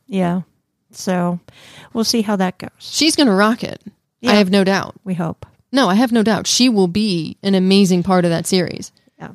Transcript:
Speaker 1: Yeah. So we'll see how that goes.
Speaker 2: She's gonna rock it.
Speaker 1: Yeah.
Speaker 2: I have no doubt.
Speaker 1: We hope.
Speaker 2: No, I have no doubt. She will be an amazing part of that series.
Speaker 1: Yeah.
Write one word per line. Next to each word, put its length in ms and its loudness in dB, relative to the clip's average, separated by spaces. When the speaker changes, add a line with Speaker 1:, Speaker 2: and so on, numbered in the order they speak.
Speaker 1:
Yeah. 360 -2
So 480 -4
we'll 120 -2
see 180 0
how 140 -2
that 220 -2
goes. 200 -14
Speaker 2:
She's 380 -2
gonna 180 4
rock 280 2
it. 180 -10
Speaker 1:
Yeah. 120 0
Speaker 2:
I 40 6
have 140 4
no 140 4
doubt. 400 -2
Speaker 1:
We 100 -6
hope. 320 -8
Speaker 2:
No, 180 2
I 60 2
have 180 2
no 120 2
doubt. 240 -2
She 200 2
will 200 2
be 540 -4
an 120 0
amazing 480 4
part 220 0
of 60 0
that 160 -4
series. 460 -4
Speaker 1:
Yeah. 160 -16